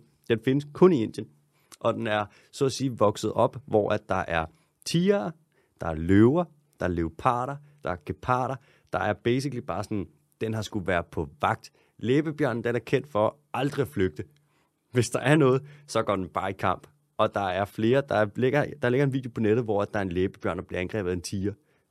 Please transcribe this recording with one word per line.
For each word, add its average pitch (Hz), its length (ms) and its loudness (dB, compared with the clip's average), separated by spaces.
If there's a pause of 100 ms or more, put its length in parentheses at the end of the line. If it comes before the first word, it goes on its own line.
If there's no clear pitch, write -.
(280)
Den 113 160 2
findes 143 280 0
kun 185 200 6
i 123 100 2
Indien. 110 260 -6 (520)
Og 117 140 0
den 113 120 -6
er, 107 200 0 (260)
så - 120 -2
at 127 80 0
sige, 127 260 -4
vokset 104 340 2
op, 117 340 0
hvor 104 240 2
at 107 180 -2
der 95 60 0 (140)
er 82 180 0 (380)
tigre, 196 480 0 (480)
der 87 60 -6
er 82 80 -4
løver, 104 500 6 (360)
der 90 60 -2
er 92 40 0
leoparder, 123 680 -2 (280)
der 90 60 -4
er 90 60 -4 (100)
geparder. 127 480 -2 (380)
Der 90 60 0
er 98 140 0
basically 127 500 -2
bare 95 220 -6
sådan, 101 240 -4 (320)
den 113 140 -4
har 110 80 -4
skulle 98 240 -6
være 87 180 0
på 80 240 -6 (120)
vagt. 104 300 -2 (280)
Læbebjørnen, 139 680 -2
den 120 100 -2
er 120 60 0
kendt 131 280 -2
for 104 280 0 (180)
aldrig 143 280 -4
at 117 60 -4
flygte. 92 360 -2 (680)
Hvis 123 180 0
der 123 100 -2
er 147 160 4
noget, 131 260 4 (240)
så 113 160 -2
går 101 140 0
den 92 120 -4
bare 92 220 -4
i 101 80 -6
kamp. - 280 -2 (320)
Og 110 160 2
der 104 140 -2
er 92 160 -2
flere. 117 440 0
Der - 60 -2
er, 107 120 2 (100)
ligger, 131 280 2 (180)
der 123 60 2
ligger 135 180 2
en 131 60 0
video 127 220 -4
på 117 60 -4
nettet, 113 240 4
hvor 104 200 0
der 107 140 -4
er 98 40 -2
en 92 100 -4
læbebjørn, 92 440 -2
der 90 60 -8
bliver 90 180 -6
angrebet 92 300 -4
af 92 40 0
en 90 80 -4
tiger. 101 300 -4 (380)